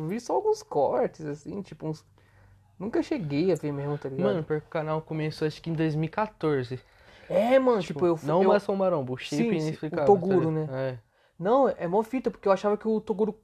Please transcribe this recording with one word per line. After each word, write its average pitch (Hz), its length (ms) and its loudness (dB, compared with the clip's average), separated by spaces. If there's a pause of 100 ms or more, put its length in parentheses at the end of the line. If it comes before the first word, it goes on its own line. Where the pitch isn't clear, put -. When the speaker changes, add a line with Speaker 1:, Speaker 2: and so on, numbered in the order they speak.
Speaker 1:
vi 196 140 -4
só 294 140 -4
alguns 427 280 0
cortes, 165 640 -2
assim, 156 360 -10
tipo, 156 260 -14
uns, 156 160 -10 (760)
nunca 247 240 -2
cheguei 175 500 0
a - 20 2
ver 147 180 -4
mesmo, 143 260 -4
tá 143 100 -8
ligado? 135 180 -2
Speaker 2:
Mano, 190 180 0
pior 151 160 -4
que - 60 -14
o - 40 -20
canal 156 320 -4
começou, 156 440 -4
acho 151 140 -6
que - 100 -10
em 170 40 -2
dois 160 200 0
mil 156 120 -2
e 151 40 -6
quatorze. 143 680 -2 (480)
Speaker 1:
É, 226 300 4
mano, 247 220 4
Speaker 2:
Tipo, 165 140 -4
Speaker 1:
tipo, 175 120 2
eu 170 100 4
fui, 156 120 -6
Speaker 2:
não 165 120 4
o - 40 6
Speaker 1:
eu 190 40 6
Speaker 2:
Mansão 202 280 4
Maromba, 170 360 0
o 127 40 -6
Shape - 260 -6
Speaker 1:
Sim, 233 80 2
sim, - 0 -
o 170 180 2
Speaker 2:
Inexplicável, 156 380 -4
Speaker 1:
Toguro, 190 220 6 (160)
Speaker 2:
tá 160 60 0
ligado? 156 220 -4
Speaker 1:
né? 131 180 -4
Speaker 2:
É. 127 80 -10 (400)
Speaker 1:
Não, 233 300 4
é - 180 -4
mó 190 160 2
fita, 240 280 -4
porque - 180 -2
eu 196 40 8
achava 208 260 0
que 220 100 -6
o 220 120 0
Toguro 214 420 -2